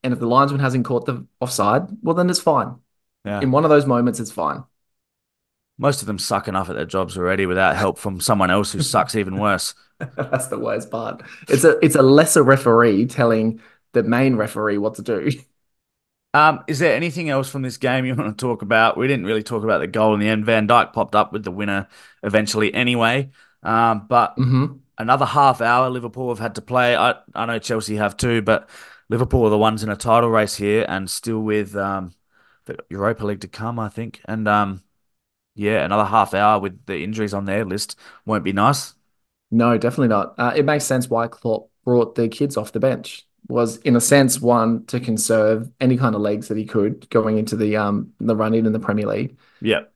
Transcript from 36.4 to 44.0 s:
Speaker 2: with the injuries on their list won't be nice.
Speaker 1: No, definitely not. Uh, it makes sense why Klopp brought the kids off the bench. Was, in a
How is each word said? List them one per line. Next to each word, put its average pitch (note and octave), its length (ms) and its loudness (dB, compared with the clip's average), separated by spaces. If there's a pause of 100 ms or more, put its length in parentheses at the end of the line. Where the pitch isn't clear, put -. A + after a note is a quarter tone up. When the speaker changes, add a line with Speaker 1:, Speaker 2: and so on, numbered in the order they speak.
Speaker 2:
with F#2+ 280 -8
the F#2 180 -6
injuries G#2+ 280 -4
on G2 120 -4
their G2 200 -2
list F#2+ 320 -8 (300)
won't G#2+ 160 -2
be F#2+ 100 -4
nice. A#2 420 0 (580)
Speaker 1:
No, A#2 260 2
definitely A#2+ 300 0
not. G#2 280 -2
Uh, A#2+ 200 -2
it D3 80 2
makes D3 200 0
sense B2+ 240 -2
why A#2 200 -2
Klopp - 420 -6 (140)
brought A#2+ 320 2
the A#2 100 0
kids C#3 300 -4
off A2 160 -6
the D3+ 80 -4
bench. - 440 -4 (220)
Was, A#2+ 300 -2
in B2+ 180 0
a A#2+ 60 4